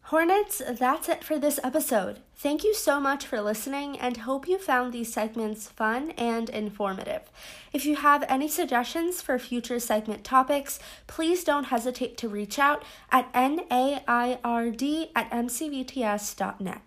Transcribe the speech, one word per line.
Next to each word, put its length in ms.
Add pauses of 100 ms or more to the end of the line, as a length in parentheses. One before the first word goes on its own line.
Hornets, 640
that's 440
it 120
for 160
this 280
episode. 560 (120)
Thank 300
you 100
so 240
much 280
for 160
listening 580
and 160
hope 320
you 100
found 360
these 180
segments 560
fun 440
and 380
informative. 720 (500)
If 120
you 120
have 320
any 180
suggestions 720
for 160
future 440
segment 420
topics, 560 (280)
please 360
don't 220
hesitate 540
to 100
reach 280
out 260 (280)
at 220
N 360
A 380
I 380
R 240
D 440
at 160
M 200
C 180
V 160
T 220
S 280
dot 280
net. 260